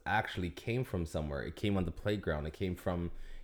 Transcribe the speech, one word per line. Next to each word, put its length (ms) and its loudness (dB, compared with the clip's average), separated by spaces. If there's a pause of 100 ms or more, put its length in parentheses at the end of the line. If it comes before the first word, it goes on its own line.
actually 440 2
came 340 0
from 200 0
somewhere. 380 -2
It 140 -6
came 200 4
on 80 4
the 60 0
playground. 560 0
It 60 -4
came 240 0
from, 340 0 (340)